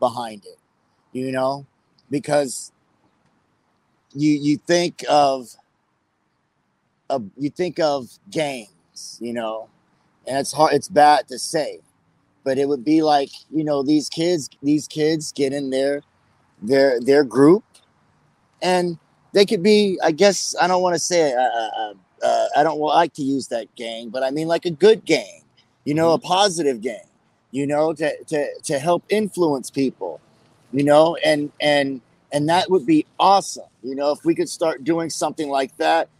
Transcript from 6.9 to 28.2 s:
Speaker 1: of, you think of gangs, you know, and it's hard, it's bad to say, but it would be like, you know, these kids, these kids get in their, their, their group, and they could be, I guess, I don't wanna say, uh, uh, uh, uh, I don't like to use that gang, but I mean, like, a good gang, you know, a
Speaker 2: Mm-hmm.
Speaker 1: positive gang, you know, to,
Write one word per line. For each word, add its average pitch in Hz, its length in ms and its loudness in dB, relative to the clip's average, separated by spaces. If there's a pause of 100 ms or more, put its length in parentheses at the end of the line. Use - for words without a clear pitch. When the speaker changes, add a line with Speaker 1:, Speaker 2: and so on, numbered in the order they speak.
Speaker 1:
of, 127 140 -4 (140)
you 139 120 -4
think 175 300 -6
of 143 380 -2 (120)
gangs, - 920 -10
you 117 120 -8
know, 113 360 -8 (580)
and 131 120 -4
it's 139 140 -6
hard, 143 220 2
it's 143 140 0
bad 147 400 4
to 127 100 -14
say, 113 420 -6 (640)
but 131 140 -2
it 139 100 0
would 139 160 -2
be 156 180 4
like, 147 280 2 (200)
you 151 140 -4
know, 147 180 -2
these 147 280 2
kids, 165 400 -2 (120)
these 147 260 -2
kids 156 440 -4
get 135 220 -2
in 143 160 -6
their, 139 320 -2 (600)
their, 131 380 2
their 139 240 4
group, 143 400 4 (1000)
and 175 360 0 (340)
they 196 140 4
could 196 160 -2
be, 208 400 4
I 160 100 2
guess, 185 480 2
I 165 60 2
don't 180 160 0
wanna 180 160 0
say, 160 360 0
uh, 120 60 0
uh, 117 380 -2
uh, 107 160 -8 (300)
uh, 117 220 2 (100)
I 143 60 4
don't 156 160 0
like 151 360 0
to - 80 -10
use 135 260 -4
that 113 280 -8
gang, 113 340 -10
but 131 120 -4
I 135 80 -2
mean, 156 180 -4
like, 165 180 -2
a 180 40 -2
good 202 340 4
gang, 104 380 -4 (420)
you 143 100 -2
know, 165 180 2
a 151 60 2
Speaker 2:
Mm-hmm. - 80 -8
Speaker 1:
positive 170 540 0
gang, 104 260 -10 (440)
you 139 160 -4
know, 151 280 0
to, 147 300 -6